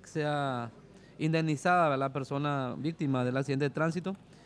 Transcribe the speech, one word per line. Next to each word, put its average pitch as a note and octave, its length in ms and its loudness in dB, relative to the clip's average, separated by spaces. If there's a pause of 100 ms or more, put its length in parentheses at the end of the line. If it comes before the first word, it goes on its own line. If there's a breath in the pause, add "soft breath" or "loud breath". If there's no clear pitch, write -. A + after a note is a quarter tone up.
sea C#3+ 680 -2 (480 loud breath)
indemnizada, D#3+ 680 2
¿verdad? C#3 140 4
La C3+ 140 -2
persona C#3 640 -2
víctima C3+ 480 0
del B2+ 120 0
accidente C#3 300 0
de C#3 40 0
tránsito, E3 460 -2 (300 loud breath)